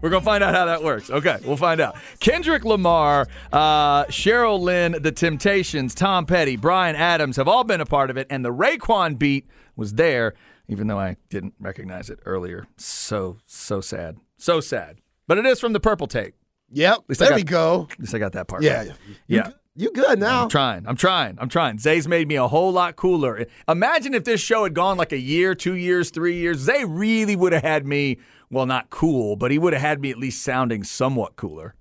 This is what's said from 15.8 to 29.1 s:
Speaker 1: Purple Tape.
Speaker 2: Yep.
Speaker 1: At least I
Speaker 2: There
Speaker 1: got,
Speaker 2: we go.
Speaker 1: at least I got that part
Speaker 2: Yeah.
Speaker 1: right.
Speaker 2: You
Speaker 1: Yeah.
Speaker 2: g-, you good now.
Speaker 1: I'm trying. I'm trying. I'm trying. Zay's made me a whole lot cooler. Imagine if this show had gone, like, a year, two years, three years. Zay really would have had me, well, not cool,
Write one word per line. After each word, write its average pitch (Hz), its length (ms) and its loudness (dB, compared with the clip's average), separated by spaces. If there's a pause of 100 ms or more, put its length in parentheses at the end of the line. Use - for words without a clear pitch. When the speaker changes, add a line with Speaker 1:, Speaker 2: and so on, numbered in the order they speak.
Speaker 1:
Purple 202 260 0
Tape. 104 260 -6 (380)
Speaker 2:
Yep. 156 220 4
Speaker 1:
At - 160 -4
least 139 120 0
I 208 40 6
Speaker 2:
There 285 60 8
Speaker 1:
got, 277 40 6
Speaker 2:
we 208 80 2
go. 165 480 2
Speaker 1:
at - 80 -18
least 131 160 -8
I 110 40 -2
got 98 140 -2
that 92 140 -8
part 92 160 -4
Speaker 2:
Yeah. 135 140 4
Speaker 1:
right. 107 100 -6
Speaker 2:
You - 60 -14 (340)
Speaker 1:
Yeah. 208 200 2
Speaker 2:
g-, 254 60 -16 (220)
you 220 160 -4
good 269 260 4
now. 240 260 2
Speaker 1:
I'm 226 60 -2
trying. 113 380 0
I'm 123 80 -4
trying. 156 460 0
I'm 127 80 -6
trying. 135 280 0
Zay's 151 300 2
made 165 220 0
me 151 60 -2
a 127 120 2
whole 170 240 2
lot 180 240 0
cooler. 135 520 0 (200)
Imagine 262 460 0
if 233 100 -2
this 226 160 0
show 220 240 0
had 175 100 -2
gone, 185 220 2
like, 175 160 -2
a 143 80 -4
year, 170 360 0
two 185 200 -4
years, 180 340 0
three 175 280 -2
years. 170 220 -2
Zay 240 260 0
really 208 500 0
would 180 160 2
have 160 120 2
had 151 220 0
me, 139 340 -2 (320)
well, 131 140 0
not 127 240 -4
cool, 123 460 0